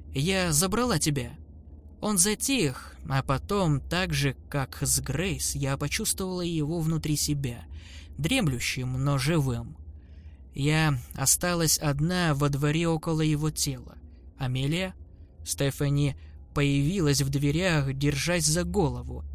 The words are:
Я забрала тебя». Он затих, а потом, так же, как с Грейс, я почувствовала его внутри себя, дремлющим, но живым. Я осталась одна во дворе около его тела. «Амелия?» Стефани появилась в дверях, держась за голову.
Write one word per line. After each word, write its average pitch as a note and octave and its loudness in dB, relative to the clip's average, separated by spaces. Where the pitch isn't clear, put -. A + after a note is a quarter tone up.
Я F3+ 2
забрала F#3+ 2
тебя». C3+ -2
Он G#3 2
затих, G3+ 0
а C3+ 0
потом, D3+ 2
так F3 -2
же, C#3 2
как C#3 -4
с C3+ 2
Грейс, D3 -2
я C#3 0
почувствовала F#3 -2
его E3 0
внутри D#3 0
себя, C#3 -2
дремлющим, C3+ 0
но C#3+ 2
живым. C3+ 0
Я D3+ 2
осталась E3+ 2
одна D#3 2
во C#3+ 2
дворе D3+ 2
около D#3+ 2
его D3+ 2
тела. C3 -4
«Амелия?» C#3+ -2
Стефани C#3+ 0
появилась C#3+ 4
в C#3 0
дверях, C#3+ 2
держась C#3+ 2
за D#3 2
голову. B2+ 0